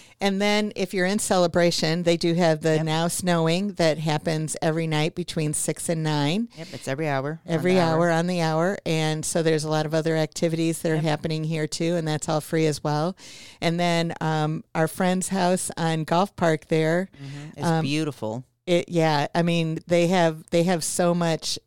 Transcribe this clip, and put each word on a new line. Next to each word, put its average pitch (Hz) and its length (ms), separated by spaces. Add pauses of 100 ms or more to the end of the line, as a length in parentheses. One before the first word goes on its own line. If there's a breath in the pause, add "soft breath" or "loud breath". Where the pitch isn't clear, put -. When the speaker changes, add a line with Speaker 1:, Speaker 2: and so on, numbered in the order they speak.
(220 loud breath)
Speaker 1:
And 196 180
then 208 360
if 190 160
you're 180 140
in 202 120
Celebration, 175 840
they 170 160
do 170 160
have 165 260
the 160 160
Speaker 2:
Yep. 156 80
Speaker 1:
Now 160 240
Snowing 175 680
that 160 220
happens 156 640
every 165 260
night 156 280
between 156 400
six - 340
and 165 140
nine. 156 560
Speaker 2:
Yep, 165 160
it's - 140
every 147 200
hour 143 380
on 170 80
Speaker 1:
Every 175 220
Speaker 2:
the 185 40
Speaker 1:
hour 165 300
Speaker 2:
hour. - 0
Speaker 1:
on 165 160
the 175 160
hour. 160 420
And 156 400
so - 180
there's 156 220
a 156 60
lot 156 160
of 151 80
other 160 240
activities 165 640
that 160 100
are 156 40
Speaker 2:
Yep. 156 80
Speaker 1:
happening 156 400
here 156 220
too, 165 300
and 160 100
that's 151 220
all 156 140
free 156 240
as - 180
well. 151 320 (460 loud breath)
And 170 180
then, 170 400
um, 156 420 (120)
our 160 140
friend's 185 400
house 185 500
on 160 260
Golf 175 320
Park 160 300
there, 165 500
Speaker 2:
Mm-hmm. 143 420
It's 151 80
Speaker 1:
um, 165 200
Speaker 2:
beautiful. 139 580 (220)
Speaker 1:
it, 175 240
yeah, 160 440
I 175 60
mean, 170 460
they 170 220
have, 165 420
they 170 140
have 175 200
so 175 300
much 165 520